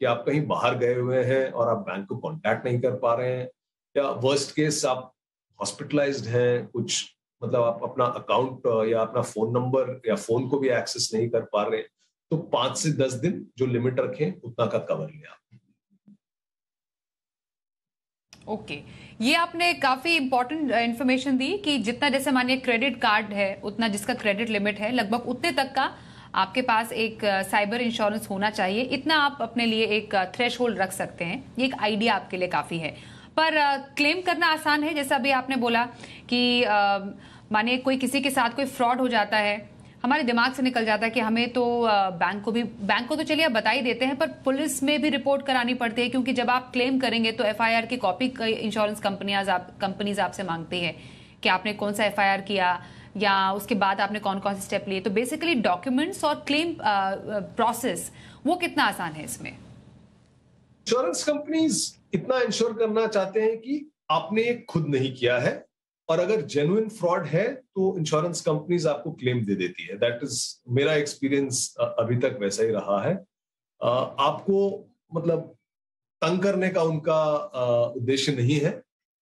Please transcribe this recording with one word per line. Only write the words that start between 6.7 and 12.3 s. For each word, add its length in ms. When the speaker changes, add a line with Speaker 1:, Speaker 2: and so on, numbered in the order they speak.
Speaker 1:
मतलब 180
आप 200
अपना 220
account, 640
अ, 180
या 160
अपना 220
phone 320
number 520
या 80
phone 340
को 100
भी 100
access 460
नहीं 140
कर 120
पा 220
रहे 180
हैं, 80